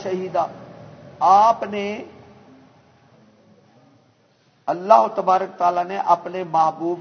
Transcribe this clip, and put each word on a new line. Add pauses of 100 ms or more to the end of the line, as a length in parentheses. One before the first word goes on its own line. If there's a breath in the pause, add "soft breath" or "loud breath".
شہیدا۔" (760)
آپ
نے، (2750)
اللہ
تبارک
تعالیٰ
نے
اپنے
محبوب